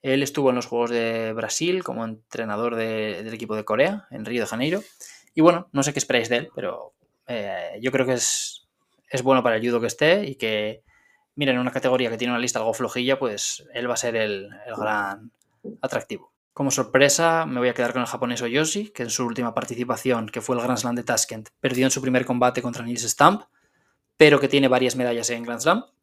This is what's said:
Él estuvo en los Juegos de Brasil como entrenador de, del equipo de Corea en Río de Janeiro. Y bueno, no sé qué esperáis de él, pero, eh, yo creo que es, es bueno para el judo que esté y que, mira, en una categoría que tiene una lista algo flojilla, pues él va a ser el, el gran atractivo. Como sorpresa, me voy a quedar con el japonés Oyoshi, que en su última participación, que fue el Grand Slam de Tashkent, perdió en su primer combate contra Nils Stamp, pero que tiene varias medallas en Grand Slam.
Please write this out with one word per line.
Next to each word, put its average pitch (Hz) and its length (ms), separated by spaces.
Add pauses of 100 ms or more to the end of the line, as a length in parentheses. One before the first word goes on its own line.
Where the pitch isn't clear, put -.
Él 139 200
estuvo 139 280
en 123 60
los 120 100
Juegos 117 240
de 113 420
Brasil 160 520
como 113 200
entrenador 113 720
de, 110 480
del 110 100
equipo 110 240
de 107 80
Corea 165 460
en 107 160
Río 117 160
de 101 60
Janeiro. 151 340 (520)
Y 160 60
bueno, 175 320
no 139 100
sé 143 100
qué 139 80
esperáis 113 280
de 120 80
él, - 180
pero, - 400 (320)
eh, 98 540
yo 127 120
creo 131 120
que 127 100
es, - 540 (400)
es 131 140
bueno 131 200
para 117 140
el 110 100
judo 120 140
que 117 60
esté 165 400
y 135 80
que, 107 480 (540)
mira, 143 160
en 123 60
una 123 120
categoría 127 400
que 113 80
tiene 123 140
una 120 80
lista 123 180
algo 113 160
flojilla, 127 460
pues 107 520
él 120 160
va 120 60
a - 20
ser 117 200
el, 104 340 (160)
el 120 100
gran 107 540 (500)
atractivo. - 520 (200)
Como 139 180
sorpresa, 160 760
me 127 140
voy 123 100
a 117 40
quedar 120 180
con 127 100
el 120 60
japonés 123 340
Oyoshi, 151 480
que - 140
en 117 60
su 127 140
última 117 300
participación, 120 760
que 113 140
fue 127 140
el 117 60
Grand 123 140
Slam 120 200
de 120 80
Tashkent, 113 440 (120)
perdió 131 260
en 131 40
su 131 120
primer 127 240
combate 123 340
contra 120 240
Nils 117 240
Stamp, 175 360 (720)
pero 147 200
que 131 100
tiene 139 200
varias 127 260
medallas 120 360
en 117 140
Grand 117 160
Slam. 175 260 (160)